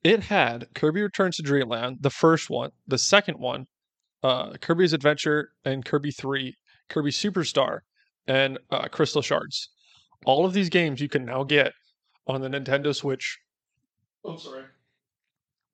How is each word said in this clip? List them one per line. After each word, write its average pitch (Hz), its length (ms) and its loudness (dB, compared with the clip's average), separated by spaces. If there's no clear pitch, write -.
it 202 220 4
had 123 500 0
Kirby 156 280 2
Returns 190 340 0
to 165 60 -6
Dreamland, 127 580 0
the 139 100 0
first - 400 4
one, 131 200 -4
the 131 100 0
second 196 400 2
one, 127 280 -8
uh, 127 360 0
Kirby's 170 320 2
Adventure, 151 580 2
and 135 200 -4
Kirby 147 260 -2
three, 135 460 -6
Kirby 147 220 -2
Superstar, 175 680 0
and, 135 320 0
uh, - 180 -2
Crystal 147 340 0
Shards. - 480 -4
All 143 200 4
of 185 80 0
these 190 160 0
games 156 320 0
you 143 80 -2
can 131 160 -2
now 131 200 -4
get 143 280 2
on 135 140 -2
the 131 80 -4
Nintendo 139 460 0
Switch. - 440 -6
Oh, 165 120 -10
sorry. 135 280 -16